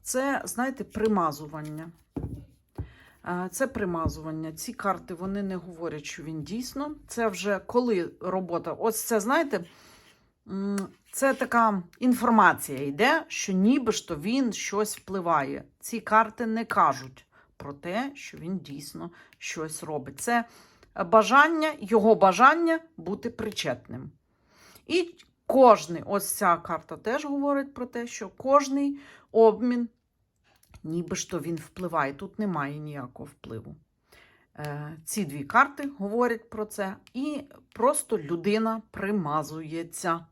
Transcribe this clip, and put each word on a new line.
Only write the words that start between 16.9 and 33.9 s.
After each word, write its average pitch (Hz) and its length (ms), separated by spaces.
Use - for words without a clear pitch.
про 143 160
те, 196 420
що - 240
він 180 200
дійсно 151 520
щось 160 440
робить. 147 380
Це 233 240
бажання, 285 720
його 214 340
бажання 285 680
бути 190 340
причетним. 139 800
І 339 280
кожний, 220 600
ось 196 260
ця 175 240
карта 165 400
теж 254 280
говорить 277 500
про 247 120
те, 240 200
що 208 220
кожний 277 720
обмін, 233 560
ніби 165 320
ж - 140
то 170 100
він 165 160
впливає. 156 580
Тут 196 240
немає 151 400
ніякого 147 500
впливу. - 480